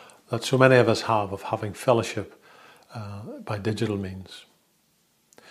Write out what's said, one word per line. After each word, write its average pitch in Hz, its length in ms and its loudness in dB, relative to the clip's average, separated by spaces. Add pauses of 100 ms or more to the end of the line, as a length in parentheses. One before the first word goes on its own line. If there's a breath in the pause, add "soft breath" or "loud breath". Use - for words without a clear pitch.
(300 loud breath)
that 113 140 -4
so 131 160 0
many 131 160 8
of 117 120 8
us 113 140 2
have 104 320 0
of 98 80 -10
having 107 320 -6
fellowship, - 640 -2 (540 soft breath)
uh, 101 280 -12 (220)
by 110 140 -6
digital 104 400 -2
means. 95 480 -12 (1040 loud breath)